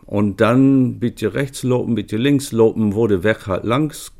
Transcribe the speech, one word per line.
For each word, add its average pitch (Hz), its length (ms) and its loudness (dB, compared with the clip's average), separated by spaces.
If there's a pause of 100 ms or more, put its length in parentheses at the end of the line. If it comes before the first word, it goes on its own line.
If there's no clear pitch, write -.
Und 104 360 -2
dann 127 580 2
bitte 107 360 -4
rechts 135 280 -6
lopen, 123 320 0
bitte 107 220 -4
links 135 340 0
lopen, 113 440 2
wo 113 120 2
der 98 160 2
Weg 107 240 -2
halt 92 180 -4
langs 143 560 -4